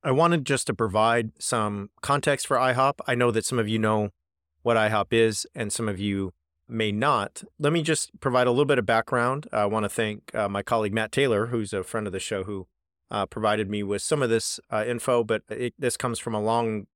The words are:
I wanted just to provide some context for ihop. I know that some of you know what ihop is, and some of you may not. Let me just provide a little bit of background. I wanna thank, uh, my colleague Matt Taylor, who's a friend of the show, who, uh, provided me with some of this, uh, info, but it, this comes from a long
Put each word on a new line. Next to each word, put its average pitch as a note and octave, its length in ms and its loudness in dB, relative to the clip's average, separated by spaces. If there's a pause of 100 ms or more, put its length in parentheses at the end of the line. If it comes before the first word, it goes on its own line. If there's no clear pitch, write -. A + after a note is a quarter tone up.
I D3 100 -2
wanted D#3+ 340 4
just C3+ 220 0
to B2 60 -2
provide A2 640 2
some G#2 500 -2 (120)
context C#3+ 460 0
for C#3 80 2
ihop. C3 500 2
I B2+ 100 0
know A#2+ 160 4
that G#2+ 120 0
some B2 160 -2
of G#2+ 80 0
you A2 100 0
know A2 340 0 (500)
what A#2 160 4
ihop G#2+ 340 2
is, A2+ 420 4
and G#2+ 200 -6
some A2+ 160 -4
of F#2+ 100 -6
you G2 320 -2 (380)
may A2 240 0
not. A#2+ 500 0 (160)
Let D3 140 2
me E3+ 80 2
just D#3 400 -2
provide B2 260 4
a B2+ 40 4
little C3 120 4
bit C3+ 160 2
of G#2+ 60 -2
background. A#2+ 680 0
I G#2 140 0
wanna G#2 240 0
thank, G#2+ 440 -4
uh, G#2+ 140 0
my G2 160 -2
colleague G#2+ 300 0
Matt A2 180 -2
Taylor, A#2 360 2
who's A2+ 260 -4
a F#2+ 100 -4
friend G#2+ 240 -6
of F2+ 60 -8
the F#2+ 80 -4
show, F#2+ 240 -6
who, G2 220 -10 (440)
uh, G2+ 140 -2
provided G#2+ 440 -2
me G#2 140 -4
with G2+ 180 -4
some D3+ 200 0
of B2 80 0
this, A2+ 280 0 (140)
uh, A2 160 -2
info, A#2+ 380 0
but B2 240 -2
it, A#2+ 280 -6
this B2+ 200 -2
comes A#2+ 200 -4
from A#2 160 -8
a G#2+ 80 -2
long A2 540 0